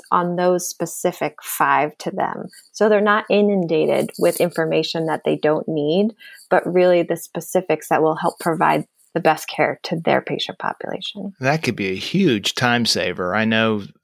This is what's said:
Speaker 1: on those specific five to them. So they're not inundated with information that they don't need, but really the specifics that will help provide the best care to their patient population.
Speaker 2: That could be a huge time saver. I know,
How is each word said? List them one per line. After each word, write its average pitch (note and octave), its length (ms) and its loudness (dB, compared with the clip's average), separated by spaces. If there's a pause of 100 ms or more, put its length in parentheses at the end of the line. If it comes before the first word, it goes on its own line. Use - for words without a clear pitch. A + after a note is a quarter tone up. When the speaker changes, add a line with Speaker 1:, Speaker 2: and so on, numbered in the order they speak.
(120)
Speaker 1:
on F3 240 2
those F3+ 340 2
specific - 720 -6
five C#3+ 580 0
to - 120 -8
them. - 380 -6 (240)
So G#3 140 2
they're G#3 140 4
not G#3+ 280 2
inundated E3 880 2
with F3 220 2
information D#3+ 640 -2
that D3+ 180 -2
they D3+ 120 0
don't D3+ 300 0
need, D#3+ 460 0 (360)
but F3 220 2
really F3+ 300 4
the E3 160 -2
specifics - 720 -4
that D3+ 160 2
will D#3+ 140 2
help F3 220 -4
provide D#3 460 0 (280)
the E3 80 -2
best D#3 260 0
care C#3 360 -2
to - 120 -6
their D3+ 260 0
patient - 380 -8
population. - 800 -8
Speaker 2:
That C#3+ 240 0
could A#2 140 -2
be G2 100 -2
a F#2+ 80 -2
huge B2 600 0
time A#2+ 300 2
saver. F2+ 480 0
I A2 120 2
know, A2 380 2 (200)